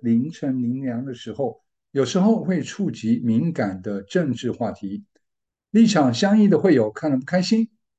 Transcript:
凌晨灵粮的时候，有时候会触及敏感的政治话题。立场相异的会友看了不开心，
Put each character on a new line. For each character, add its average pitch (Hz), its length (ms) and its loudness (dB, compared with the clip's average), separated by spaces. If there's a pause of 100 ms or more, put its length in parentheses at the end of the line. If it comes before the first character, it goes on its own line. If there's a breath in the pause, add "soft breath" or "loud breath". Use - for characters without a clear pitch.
凌 120 280 0
晨 131 320 -4
灵 127 200 -4
粮 123 220 -6
的 131 100 -10
时 113 180 -14
候， 123 320 -6 (280)
有 139 120 0
时 185 140 -2
候 196 260 2
会 170 180 -2
触 170 280 -6
及 113 300 -2
敏 120 300 0
感 98 300 -4
的 101 220 -8
政 160 300 -2
治 113 200 -6
话 107 180 -6
题。 101 360 -10 (640)
立 220 160 6
场 143 260 4
相 202 260 2
异 208 100 6
的 165 100 4
会 165 160 4
友 110 160 2
看 156 200 -4
了 135 60 0
不 127 80 -4
开 185 160 0
心， 226 300 0 (280)